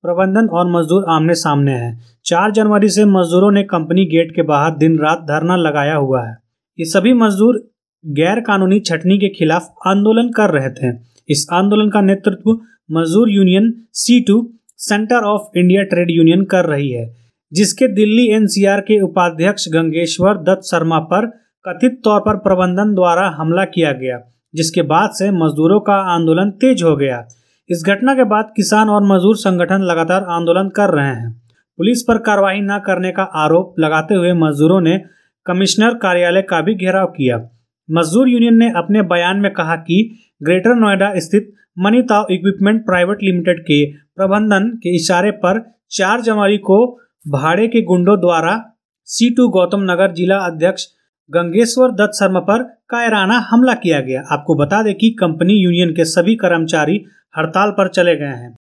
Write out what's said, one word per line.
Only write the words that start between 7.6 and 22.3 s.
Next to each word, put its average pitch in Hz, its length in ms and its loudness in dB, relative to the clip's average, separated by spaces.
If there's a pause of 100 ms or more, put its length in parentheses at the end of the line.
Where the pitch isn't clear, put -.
गैर 160 340 0
कानूनी 196 400 0
छटनी 175 380 0
के 196 120 0
खिलाफ 165 440 -2 (140)
आंदोलन 220 420 2
कर 214 200 0
रहे 135 200 -2
थे। 123 280 -4 (320)
इस 147 240 -2
आंदोलन 208 360 2
का 208 120 0
नेतृत्व 196 580 0 (320)
मजदूर 165 380 2
यूनियन 196 600 2
सी - 300 2
टू 240 320 0 (360)
Center 220 320 0
of 208 180 0 (240)
India 185 180 4 (120)
Trade 170 320 2
Union 185 260 4
कर 180 140 2
रही 143 260 -4
है, 117 240 -8 (380)
जिसके 202 340 0
दिल्ली 214 400 2
एनसीआर 202 540 2
के 214 200 2
उपाध्यक्ष 175 680 -2
गंगेश्वर 165 680 0
दत्त 185 260 -2
शर्मा 165 360 -2
पर 180 260 -2 (420)
कथित 247 360 -2
तौर 208 160 2
पर 214 160 0